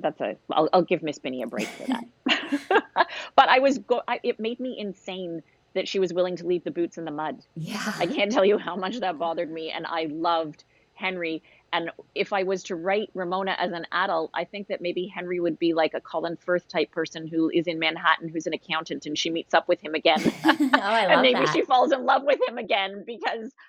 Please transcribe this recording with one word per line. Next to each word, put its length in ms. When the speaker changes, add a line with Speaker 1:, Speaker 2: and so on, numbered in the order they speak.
Speaker 1:
that's 180
a, 160
I'll, 220
I'll 100
give 200
Miss 160
Binney 240
a 40
break 220
for 200
that. 160
<laughs> 580
But 120
I 120
was 180
go-, 280
I, 160
it 160
made 220
me 180
insane 640
that 140
she 100
was 140
willing 240
to 100
leave 180
the 60
boots 280
in 60
the 60
mud. 300
Speaker 2:
Yeah. 260
Speaker 1:
I 80
can't 240
tell 140
you 140
how 180
much 240
that 180
bothered 320
me, 200
and 160
I 240
loved 540
Henry. 480
And 200
if 160
I 100
was 220
to 100
write 400
Ramona 420
as 140
an 220
adult, 420
I 80
think 260
that 120
maybe 260
Henry 320
would 180
be 160
like 220
a 60
Colin 360
Firth 300
type 240
person 380
who 200
is 200
in 100
Manhattan, 500
who's 200
an 60
accountant, 520
and 100
she 140
meets 240
up 140
with 120
him 140
again. 260
Speaker 2:
<laughs> 120
Oh, 100
I 200
Speaker 1:
And 100
Speaker 2:
love 100
Speaker 1:
maybe 220
Speaker 2:
that. 80
Speaker 1:
she 100
falls 300
in 140
love 180
with 140
him 100
again, 480
because 460